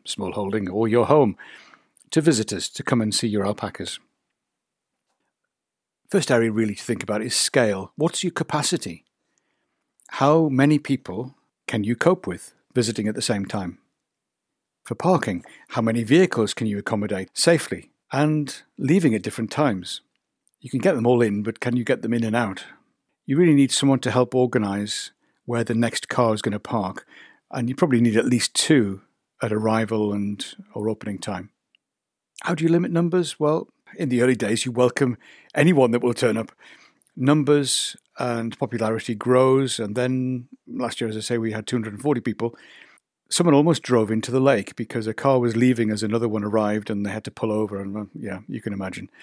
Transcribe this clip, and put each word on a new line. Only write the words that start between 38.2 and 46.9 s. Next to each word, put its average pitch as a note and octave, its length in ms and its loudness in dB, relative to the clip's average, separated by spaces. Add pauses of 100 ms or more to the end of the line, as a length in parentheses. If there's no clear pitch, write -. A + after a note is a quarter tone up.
popularity A2+ 560 -2
grows, C3 640 2
and G#2 160 -6
then B2+ 520 -2 (200)
last A#2+ 320 -6
year, A2+ 100 -2
as G#2+ 80 -6
I G#2+ 40 -8
say, A#2+ 160 -2
we A2+ 160 -2
had G#2+ 120 -6
two - 120 -4
hundred G#2+ 160 -6
and G#2 80 -14
forty C#3 180 0
people. A2+ 380 -6 (720)
Someone E3+ 240 4
almost D3+ 300 4
drove A2 280 2
into A2 200 -2
the C3 100 2
lake C#3 340 2
because A2 320 -6
a A2+ 60 -4
car C3+ 260 2
was A#2+ 160 0
leaving A#2 360 4
as G#2 120 -4
another A2+ 240 -2
one G#2+ 160 -4
arrived, G#2 460 -2
and G2+ 160 -4